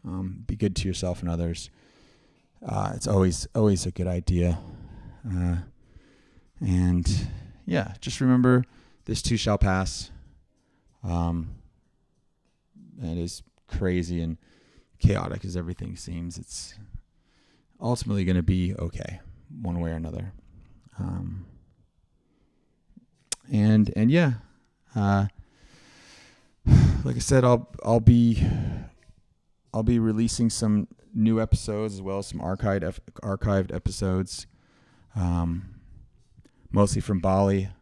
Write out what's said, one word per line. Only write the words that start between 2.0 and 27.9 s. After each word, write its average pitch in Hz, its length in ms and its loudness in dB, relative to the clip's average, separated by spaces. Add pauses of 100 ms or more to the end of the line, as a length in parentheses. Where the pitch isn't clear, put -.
Uh, 101 320 -4
it's - 140 -8
always, 95 480 2
always 104 300 2
a 90 60 -4
good 87 140 -6
idea. 87 540 0 (680)
Uh, 87 300 -2 (1040)
and 90 720 0 (360)
yeah, 98 360 -2
just - 180 -8
remember 127 460 6 (400)
this - 160 -4
too 117 160 0
shall 104 200 0
pass. 95 540 0 (920)
Um, 85 500 -2 (1500)
and 82 160 -6
as 87 260 -8 (260)
crazy 87 520 -2
and 82 160 -4 (640)
chaotic - 460 0
as 90 100 -8
everything 87 400 -8
seems, 85 420 -10
it's - 380 -16 (1040)
ultimately 110 460 -2
gonna 90 180 2
be 92 320 0
okay, - 460 -8 (400)
one 87 180 -4
way 85 120 -4
or 82 40 -6
another. 80 380 -8 (680)
Um, 90 460 -8 (2000)
and, 107 460 4
and 113 160 4
yeah, 160 220 4 (640)
uh, 101 300 4 (1400)
<sighs> - 400 8
like 127 100 -2
I 120 40 -2
said, 127 260 4
I'll, 120 240 4 (160)
I'll 117 160 4